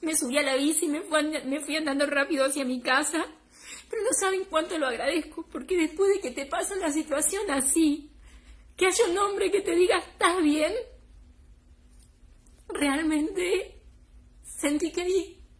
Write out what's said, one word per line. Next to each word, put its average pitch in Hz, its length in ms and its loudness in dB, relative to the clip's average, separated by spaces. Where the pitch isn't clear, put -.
Me 320 140 0
subí 269 220 0
a 294 60 4
la 269 120 0
bici 302 300 2
y 302 40 0
me 294 120 -2
fui 311 180 2
and-, 302 260 -2
me 277 140 -2
fui 285 160 -4
andando 285 300 0
rápido 277 400 2
hacia 285 180 0
mi 254 180 -4
casa. 294 440 0
Pero 440 140 -4
no 440 60 0
saben 381 300 0
cuánto 320 280 -2
lo 277 100 0
agradezco, 294 640 -4
porque 349 260 -2
después 320 360 2
de 381 80 -4
que 254 100 -6
te 277 140 -6
pasa 339 300 -4
una 339 160 -2
situación 311 580 0
así, 294 640 2
que 370 120 2
haya 440 220 4
un 349 80 0
hombre 392 340 0
que 392 100 2
te 349 140 0
diga, 359 220 4
"¿Estás 359 460 0
bien?", 302 300 2
realmente 320 1160 -2
sentí 302 480 -2
que 359 100 -4
ahí 359 420 -2